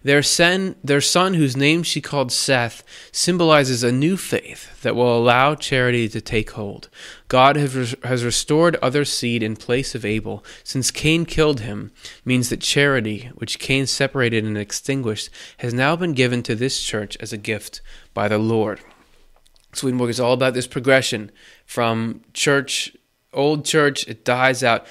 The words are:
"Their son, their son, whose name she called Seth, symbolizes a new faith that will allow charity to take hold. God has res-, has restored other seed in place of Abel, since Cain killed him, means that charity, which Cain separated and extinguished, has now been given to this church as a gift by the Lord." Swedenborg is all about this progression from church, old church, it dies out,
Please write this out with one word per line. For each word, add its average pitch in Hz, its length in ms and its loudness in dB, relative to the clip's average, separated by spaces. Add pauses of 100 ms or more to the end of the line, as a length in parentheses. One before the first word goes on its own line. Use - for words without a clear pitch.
"Their 143 180 4
son, 180 640 2
their 143 180 2
son, 185 320 2
whose 139 240 2
name 151 240 2
she 156 180 -4
called 135 320 -2
Seth, 120 520 0 (280)
symbolizes 151 720 4
a 120 80 2
new 151 260 0
faith - 680 -8
that 113 120 0
will 120 220 4
allow 123 380 4
charity 123 540 0
to 110 120 -8
take 107 300 -4
hold. - 380 -12 (380)
God 131 280 6
has 143 200 0
res-, 127 280 -4
has 123 200 -2
restored 156 600 2
other 135 200 2
seed 120 380 -2
in 110 140 -2
place 127 400 -4
of 110 100 -8
Abel, 107 400 -4 (180)
since - 280 -4
Cain 160 340 0
killed 151 360 2
him, 104 300 -10 (320)
means 127 260 0
that - 120 -6
charity, 123 720 0
which - 240 -8
Cain 135 300 0
separated 120 560 0
and 107 160 -4
extinguished, 113 720 -6 (260)
has 120 160 -6
now 135 220 2
been 170 180 -2
given 123 300 2
to 123 100 -4
this 123 300 -4
church 107 360 -6
as 113 140 -12
a 110 40 -8
gift - 440 -8 (320)
by 104 140 -2
the 107 100 0
Lord." 110 420 0 (920)
Swedenborg 123 380 -2
is 117 80 -4
all 123 140 2
about 127 200 2
this 123 140 -4
progression 123 640 0 (340)
from 113 560 -2 (120)
church, - 600 -2 (380)
old 147 300 0
church, 147 420 2
it 113 200 -14
dies 127 360 2
out, 117 300 2